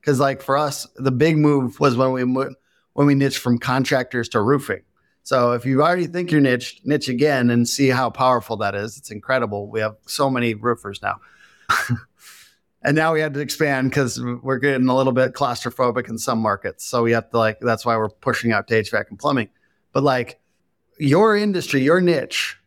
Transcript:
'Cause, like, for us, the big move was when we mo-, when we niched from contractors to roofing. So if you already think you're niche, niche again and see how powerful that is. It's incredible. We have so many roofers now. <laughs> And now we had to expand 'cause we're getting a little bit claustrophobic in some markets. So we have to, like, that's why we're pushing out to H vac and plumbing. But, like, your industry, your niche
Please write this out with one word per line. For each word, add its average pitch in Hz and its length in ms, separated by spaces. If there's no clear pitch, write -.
'Cause, 143 160
like, 135 240
for 139 140
us, 147 400
the 131 160
big 151 240
move 143 420
was 135 180
when 131 140
we 127 140
mo-, 131 300
when 143 120
we 143 80
niched 139 240
from 120 200
contractors 127 720
to 117 100
roofing. 123 420
So 120 300
if 120 120
you 135 160
already 170 280
think 175 240
you're 151 80
niche, 123 440
niche 143 240
again 127 420
and 120 180
see 135 200
how 127 220
powerful 123 480
that 101 160
is. 104 220
It's - 160
incredible. 104 560
We 110 100
have 107 160
so 139 220
many 120 260
roofers 107 480
now. 98 180
<laughs> - 280
And 143 140
now 160 160
we 156 80
had 151 140
to 139 60
expand 135 520
'cause 131 260
we're 135 140
getting 127 320
a 127 80
little 131 160
bit 127 220
claustrophobic 123 760
in 113 80
some 113 220
markets. 104 440
So 120 200
we 117 100
have 113 160
to, - 80
like, 110 240
that's 117 240
why 117 140
we're 110 100
pushing 117 440
out 101 160
to 117 60
H 107 160
vac 104 200
and 98 80
plumbing. 135 320
But, 139 100
like, 127 380
your 185 380
industry, 185 460
your 165 180
niche - 560